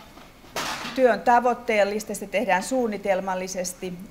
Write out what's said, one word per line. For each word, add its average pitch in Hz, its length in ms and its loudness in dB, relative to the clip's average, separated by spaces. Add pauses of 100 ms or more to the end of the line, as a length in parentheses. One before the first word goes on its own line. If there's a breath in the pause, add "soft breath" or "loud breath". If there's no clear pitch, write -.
(960)
Työ 254 180 6
on 196 80 -2
tavoitteellista, 226 920 2
se 202 120 -8
tehdään 190 360 0
suunnitelmallisesti 190 1300 -2 (180)